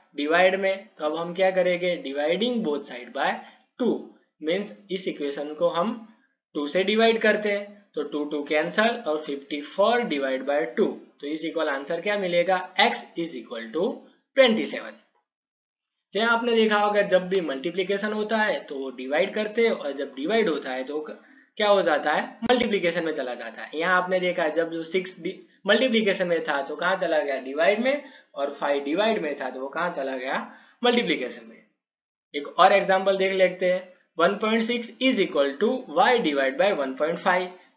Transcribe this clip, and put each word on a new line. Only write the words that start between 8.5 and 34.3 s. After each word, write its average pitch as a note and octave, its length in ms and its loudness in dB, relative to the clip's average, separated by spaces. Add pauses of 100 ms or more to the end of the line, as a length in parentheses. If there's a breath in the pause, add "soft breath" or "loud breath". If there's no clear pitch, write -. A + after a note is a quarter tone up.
और D#3 220 -2
फिफ्टी C#3+ 400 -8
फ़ोर A#3 420 2
divide C3+ 460 -2
by D3 100 2 (140)
two। - 180 2 (280)
तो C#3+ 60 -12
इस D3+ 180 -6
equal D#3 240 -2
answer C#3+ 320 -4
क्या G#3 180 -2
मिलेगा? F3+ 380 2 (240)
X A3+ 220 2 (160)
is E3 160 -6
equal A2+ 400 -12
to E3 100 0 (520 loud breath)
twenty A#3+ 300 6
seven। A2 280 -10 (1200)
तो G3 40 -2
यहाँ A3+ 180 4
आपने A#3 180 0
देखा G#3+ 240 4
होगा, G#3 240 4
जब F3+ 260 2
भी F#3+ 120 0
multiplication F3+ 720 -2
होता G#3+ 260 -2
है G3+ 260 0
तो C#3 140 -10
वो C3+ 120 -6
divide C#3 440 -2
करते G#3+ 280 -2
हैं, A3+ 80 4
और C#3+ 220 -4
जब C3+ 220 -8
divide F#3+ 340 0
होता C#3 220 -2
है B2+ 140 -6
तो C#3+ 160 -6
क-, - 160 -10 (420 soft breath)
क्या G#3 100 4
हो G3+ 140 6
जाता D3+ 300 2
है? F3+ 100 0 (280)
multiplication F#3+ 540 2
में D#3+ 80 -2
चला B2+ 220 -6
जाता A2+ 280 -12
है। A2+ 120 -14
यहाँ F3 280 2
आपने F#3 180 0
देखा, F3 280 0
जब D#3+ 220 0
जो E3 120 -6
सिक्स F#3 400 -4
डि-, - 120 -6 (320 loud breath)
multiplication G#3+ 640 2
में E3 160 0
था C#3+ 180 -2
तो D3 140 -8
कहाँ F3+ 200 0
चला E3 220 0
गया? C#3 220 -2
divide D#3+ 400 2
में। C#4 240 0 (300 loud breath)
और C#3+ 200 -4
five C#3+ 300 -2
divide F#3+ 380 0
में D3 180 -4
था B2+ 100 -6
तो C3 100 -10
वो C3+ 80 -6
कहाँ E3+ 240 -2
चला C3+ 240 -4
गया? C3+ 220 -4 (460 loud breath)
multiplication F3 640 0
में। - 80 -20 (800)
एक C#3+ 140 -8
और F#3+ 240 6
example G3 440 2
देख F#3+ 160 0
लेते F3+ 400 2
हैं, F#3 100 -2 (360 soft breath)
one F#3 200 4